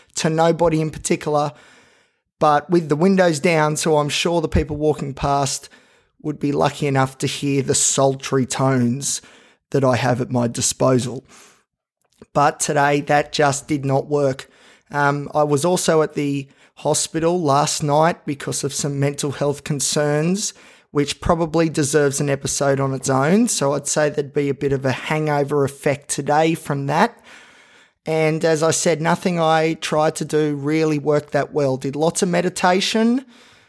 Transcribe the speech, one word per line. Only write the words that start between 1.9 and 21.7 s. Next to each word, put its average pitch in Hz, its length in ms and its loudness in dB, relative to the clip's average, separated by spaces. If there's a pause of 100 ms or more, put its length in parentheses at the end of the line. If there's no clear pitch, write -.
but 147 300 4
with 170 180 2
the 147 80 2
windows 180 420 4
down, 156 380 2
so 156 220 2
I'm 147 100 0
sure 170 320 0
the 156 80 -4
people 151 280 -2
walking 147 380 -2
past 143 540 -2 (560)
would 151 140 -6
be 143 140 -2
lucky 147 340 0
enough 135 320 0
to 147 80 -4
hear 139 360 -2
the 139 120 0
sultry 135 720 0
tones 131 720 0 (500)
that 135 120 0
I 127 140 2
have 127 240 0
at 131 100 -4
my 120 160 0
disposal. 123 800 -2 (1080)
But 147 280 2
today, 147 400 2
that 147 320 0
just 139 340 0
did 143 180 -4
not 135 220 0
work. 143 420 -2 (440)
Um, 143 420 0
I 151 80 2
was 147 220 0
also 175 360 2
at 151 140 -2
the 143 320 -4 (300)
hospital 165 680 -2
last 147 400 0
night 156 420 2
because 139 380 -8
of 139 100 -4
some 143 280 -4
mental 143 320 -2
health 143 320 -2
concerns, 151 880 -2 (380)
which 147 280 -2
probably 165 480 0
deserves 143 520 0